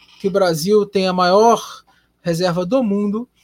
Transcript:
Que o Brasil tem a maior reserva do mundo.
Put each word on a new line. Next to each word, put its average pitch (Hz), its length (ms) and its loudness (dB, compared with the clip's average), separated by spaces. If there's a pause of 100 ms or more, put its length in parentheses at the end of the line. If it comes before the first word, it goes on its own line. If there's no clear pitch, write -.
(220)
Que 202 60 -2
o 190 40 -2
Brasil 190 540 0
tem 196 220 -2
a 180 60 -2
maior 190 680 2 (380)
reserva 175 420 -2
do 247 200 0
mundo. 208 440 -4 (160)